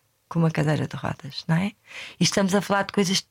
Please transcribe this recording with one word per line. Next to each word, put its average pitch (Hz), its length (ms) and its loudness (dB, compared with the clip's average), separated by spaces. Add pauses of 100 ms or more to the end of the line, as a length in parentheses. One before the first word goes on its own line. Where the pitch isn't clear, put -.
(280)
com - 100 -2
uma 160 120 4
cadeira 151 380 0
de - 80 -10
rodas, - 500 -8
não 165 100 2
é? 196 160 0 (460)
E 180 60 2
estamos 196 300 2
a 202 80 2
falar 196 220 0
de - 100 -10
coisas 190 260 2 (100)